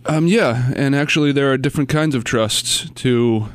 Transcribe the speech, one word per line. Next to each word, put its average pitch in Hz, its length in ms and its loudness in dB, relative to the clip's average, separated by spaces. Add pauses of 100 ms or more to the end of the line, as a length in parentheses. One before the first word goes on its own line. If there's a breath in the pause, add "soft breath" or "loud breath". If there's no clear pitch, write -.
Um, 156 220 0
yeah, 131 500 2
and 139 180 0
actually 147 380 0
there 139 180 2
are 131 60 2
different 135 320 -2
kinds 156 260 0
of 117 80 -2
trusts - 720 -2
to, 117 580 2